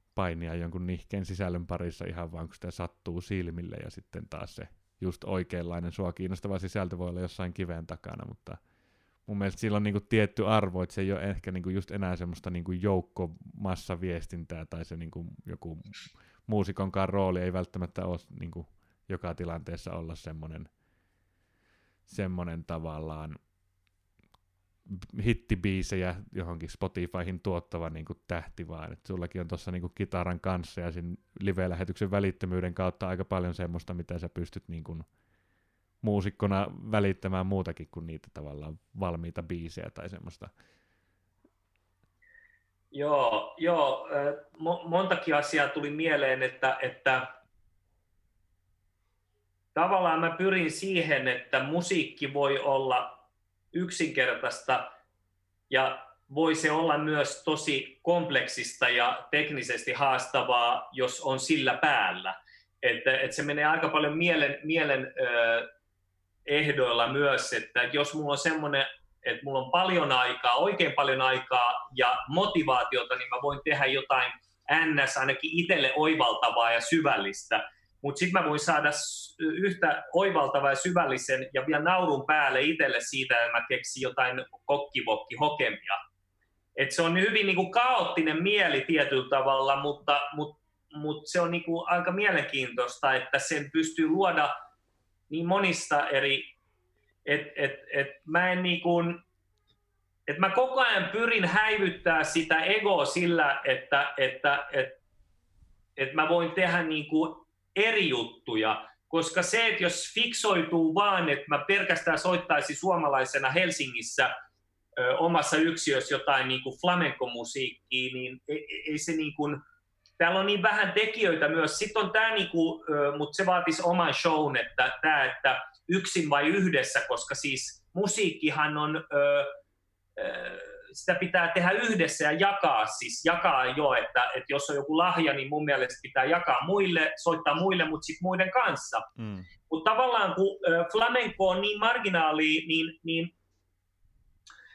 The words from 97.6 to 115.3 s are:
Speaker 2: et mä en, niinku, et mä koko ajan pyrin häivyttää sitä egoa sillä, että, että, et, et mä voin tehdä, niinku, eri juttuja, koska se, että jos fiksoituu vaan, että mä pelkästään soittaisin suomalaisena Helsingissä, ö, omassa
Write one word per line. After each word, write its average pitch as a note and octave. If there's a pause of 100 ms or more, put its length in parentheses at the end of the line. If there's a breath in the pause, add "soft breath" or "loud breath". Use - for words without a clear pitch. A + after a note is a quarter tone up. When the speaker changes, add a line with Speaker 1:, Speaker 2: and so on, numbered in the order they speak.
Speaker 2:
et C#3 (180)
mä F3
en, F3+
niinku, E3+ (1200)
et C#3+
mä F#3+
koko C4
ajan G#3+
pyrin A3+
häivyttää F#3
sitä D#3+
egoa G3
sillä, E3
että, C#3
että, C3
et, C3 (1120)
et C3+
mä D#3
voin E3+
tehdä, F3
niinku, D#3 (280)
eri G#3
juttuja, A2+ (180)
koska E3
se, A3+
että G3
jos -
fiksoituu F3
vaan, F#3+
että C#3
mä D3
pelkästään F3+
soittaisin D#3
suomalaisena D#3+
Helsingissä, C3+ (640)
ö, B2+
omassa D#3+